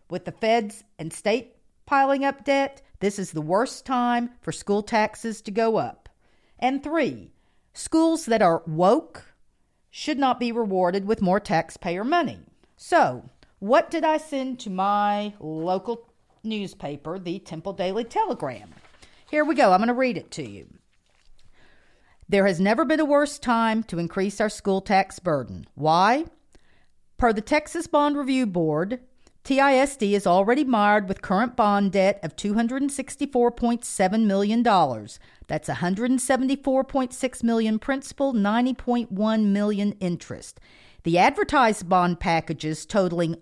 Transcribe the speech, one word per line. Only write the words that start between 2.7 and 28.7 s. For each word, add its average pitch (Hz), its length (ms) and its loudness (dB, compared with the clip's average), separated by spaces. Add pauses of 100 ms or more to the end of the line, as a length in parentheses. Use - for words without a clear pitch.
this 202 180 -2
is 185 140 -6
the 156 80 -6
worst 185 460 -2
time 240 460 0 (100)
for - 100 -6
school 208 300 -2
taxes 220 580 -2
to - 100 -12
go 226 260 0
up. - 340 -6 (480)
And 269 240 -2
three, 202 480 -4 (440)
schools 320 520 0
that 220 160 2
are 165 240 4
woke 180 680 0 (540)
should - 300 -6
not 254 200 2
be 240 140 -2
rewarded 190 540 0
with 220 160 -2
more 190 180 2
taxpayer 175 640 -4
money. 254 360 -2 (360)
So, 180 480 0 (360)
what 247 300 2
did 320 140 -2
I 311 140 2
send 262 420 -8
to 208 100 -10
my 208 720 -2
local 185 720 -6 (340)
newspaper, 180 720 -8
the 180 200 -8
Temple 170 340 -12
Daily 190 320 -4
Telegram? 156 720 -6 (560)
Here 302 140 2
we 302 100 0
go. 254 180 6
I'm 185 80 6
gonna 233 140 0
read 247 240 0
it - 140 -14
to 143 140 -10
you. 101 200 -16 (1600)
There 196 180 4
has 180 140 2
never 226 240 2
been 302 160 2
a 311 60 2
worse 285 320 2
time 226 460 0
to 170 140 -8
increase 190 400 -2
our 214 120 0
school 196 320 -2
tax 196 360 0
burden. 123 560 -4
Why? 190 520 2 (920)
Per 233 160 2
the 214 80 -4
Texas 302 460 -2
Bond 294 320 2
Review 262 260 0
Board, 175 560 -2 (440)